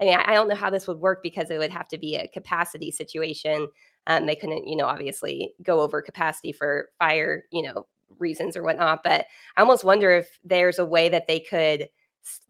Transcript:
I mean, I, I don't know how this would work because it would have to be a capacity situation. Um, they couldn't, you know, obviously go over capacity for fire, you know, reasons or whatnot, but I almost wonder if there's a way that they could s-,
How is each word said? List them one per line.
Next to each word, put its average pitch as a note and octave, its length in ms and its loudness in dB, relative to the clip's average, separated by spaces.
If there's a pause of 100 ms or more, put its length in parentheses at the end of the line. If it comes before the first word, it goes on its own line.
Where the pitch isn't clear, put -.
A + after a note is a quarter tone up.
I G3 40 0
mean, B3+ 140 4
I, - 120 0
I A3 40 4
don't G#3+ 140 4
know G#3 60 0
how G3+ 160 -2
this F#3+ 180 -4
would E3 100 -6
work F#3 240 0
because E3 280 -6
it D#3+ 80 -6
would D#3 140 -2
have F3 160 -10
to D#3+ 100 -10
be D3+ 180 -6
a - 120 -8
capacity E3+ 640 -6
situation. D#3 800 -4 (380)
Um, D#3+ 200 2
they D#3 100 0
couldn't, D#3 300 -6
you D#3 100 -6
know, C#3 100 0
obviously C#3 760 -6
go E3+ 200 2
over D3 200 -2
capacity D#3 500 -6
for D3 360 -4 (100)
fire, D#3+ 540 0
you E3 100 -2
know, B2 240 -8 (320)
reasons E3 380 -6
or E3+ 60 -8
whatnot, D#3+ 420 2
but D#3 220 0 (300)
I F#3 40 6
almost A#3+ 240 6
wonder G3 260 6
if F3 340 2
there's F3+ 340 2
a F3+ 80 2
way E3 240 4
that E3+ 180 0
they D#3+ 120 2
could D#3 420 0 (420)
s-, - 260 -18